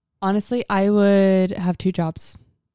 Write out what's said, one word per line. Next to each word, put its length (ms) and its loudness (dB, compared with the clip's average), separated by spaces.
honestly, 480 -2
I 220 0
would 640 4
have 260 -4
two 140 -2
jobs. 440 -6